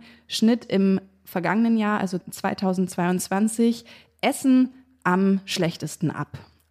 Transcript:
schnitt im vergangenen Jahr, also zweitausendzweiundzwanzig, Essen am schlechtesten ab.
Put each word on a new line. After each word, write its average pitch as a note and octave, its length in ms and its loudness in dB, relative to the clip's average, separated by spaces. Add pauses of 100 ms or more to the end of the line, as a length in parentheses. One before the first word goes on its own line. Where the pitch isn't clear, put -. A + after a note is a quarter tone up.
(280)
schnitt A#3 380 2
im G3 340 2 (240)
vergangenen G#3+ 540 0
Jahr, G#3 240 0
also F#3 180 -4 (100)
zweitausendzweiundzwanzig, F#3+ 1600 -2 (340)
Essen B3+ 520 2 (340)
am F#3+ 400 2
schlechtesten D#3+ 640 -4
ab. - 260 -10 (340)